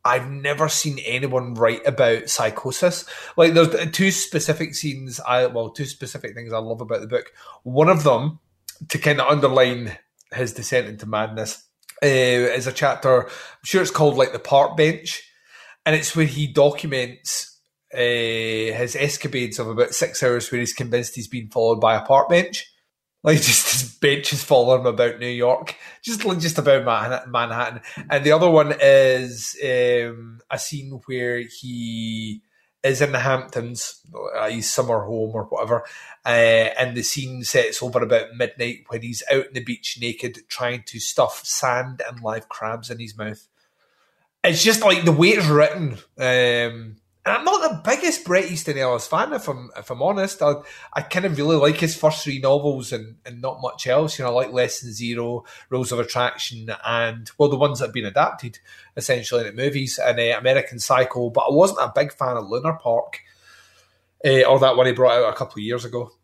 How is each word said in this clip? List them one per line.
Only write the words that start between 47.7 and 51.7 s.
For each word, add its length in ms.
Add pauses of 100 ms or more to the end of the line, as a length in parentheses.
biggest 360
Bret 260
Easton 260
Ellis 300
fan, 240
if 160
I'm, 300
if 120
I'm 140
honest. 380
I, 140 (360)
I 80
kind 240
of 140
really 180
like 220